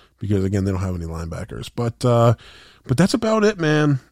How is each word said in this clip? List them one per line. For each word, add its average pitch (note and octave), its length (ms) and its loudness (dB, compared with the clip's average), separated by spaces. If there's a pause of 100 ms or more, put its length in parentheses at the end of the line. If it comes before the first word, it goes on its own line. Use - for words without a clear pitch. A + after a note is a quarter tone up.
(200)
because, G2 240 -2
again, F#2+ 220 0
they G2+ 60 0
don't F#2+ 100 -2
have F#2 140 -4
any E2+ 100 -8
linebackers. E2 680 -10
But, A#2 300 -6
uh, A#2 320 4 (500)
but B2 120 -2
that's F3 160 2
about A3 320 2
it, G#3 120 2
man. D3+ 420 2 (120)